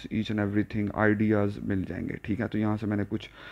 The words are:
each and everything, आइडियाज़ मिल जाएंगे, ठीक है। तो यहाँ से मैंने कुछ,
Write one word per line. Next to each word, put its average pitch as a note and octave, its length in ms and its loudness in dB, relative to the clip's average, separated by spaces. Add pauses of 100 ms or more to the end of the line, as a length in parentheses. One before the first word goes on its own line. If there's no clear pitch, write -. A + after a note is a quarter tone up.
(140)
each G#2+ 180 0
and G#2+ 80 0
everything, G#2 560 0
आइडियाज़ G#2 680 4
मिल F#2+ 220 -2
जाएंगे, F2 400 -6
ठीक G2 140 -2
है। G#2 80 -2
तो A2 100 -4
यहाँ G#2+ 200 2
से G#2+ 80 -6
मैंने G#2 180 0
कुछ, G#2+ 260 -6 (220)